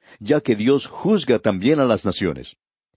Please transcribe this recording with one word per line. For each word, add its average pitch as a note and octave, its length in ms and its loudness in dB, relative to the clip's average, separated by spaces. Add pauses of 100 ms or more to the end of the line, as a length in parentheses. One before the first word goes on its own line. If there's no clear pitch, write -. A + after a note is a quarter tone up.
(200)
ya C#3 220 0
que A#2 140 0
Dios B2+ 300 2
juzga D3+ 520 0
también A2 420 0
a C3+ 60 2
las A2 180 0
naciones. E2+ 540 -6 (380)